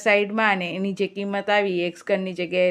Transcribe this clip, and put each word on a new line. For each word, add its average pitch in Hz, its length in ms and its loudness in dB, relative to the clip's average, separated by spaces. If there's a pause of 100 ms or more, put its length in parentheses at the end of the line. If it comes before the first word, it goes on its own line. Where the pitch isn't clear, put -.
સાઈડમાં 208 500 2
અને 180 220 -2
એની 190 260 -2
જે 190 140 0
કિંમત 202 400 -2
આવી 202 260 2
એ 175 80 -2
એક્સ - 220 -12
ઘનની 185 260 -2
જગ્યાએ 180 320 2